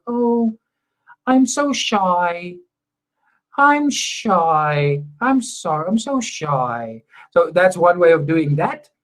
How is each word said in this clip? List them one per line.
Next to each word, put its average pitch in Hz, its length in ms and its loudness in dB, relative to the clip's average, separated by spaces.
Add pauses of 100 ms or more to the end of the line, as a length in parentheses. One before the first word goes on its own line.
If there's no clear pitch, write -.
Oh, 240 500 0 (680)
I'm 262 180 4
so 285 280 -2
shy. 180 800 -2 (1000)
I'm 294 320 2
shy. 151 1120 0 (160)
I'm 262 220 0
sorry. 160 460 -6
I'm 220 120 0
so 277 200 -4
shy. 123 840 -6 (280)
So 170 200 2
that's 180 260 2
one 175 220 4
way 170 120 6
of 151 160 2
doing 156 280 0
that. - 340 -4 (140)